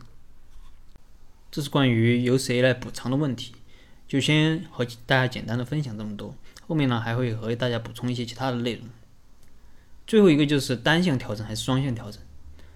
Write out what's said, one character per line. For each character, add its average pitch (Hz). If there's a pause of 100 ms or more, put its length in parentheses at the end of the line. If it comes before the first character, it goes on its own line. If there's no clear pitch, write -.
(1500)
这 160
是 139
关 139
于 120
由 123
谁 127
来 127
补 120
偿 -
的 131
问 143
题， - (540)
就 139
先 156
和 - (220)
大 139
家 127
简 107
单 110
的 123
分 151
享 113
这 107
么 104
多， 104 (320)
后 170
面 147
呢 120
还 117
会 123
和 110
大 123
家 120
补 113
充 120
一 123
些 117
其 -
他 131
的 123
内 120
容。 113 (1160)
最 220
后 202
一 151
个 151
就 147
是 127
单 156
向 156
调 110
整 110
还 107
是 107
双 135
向 135
调 104
整。 - (560)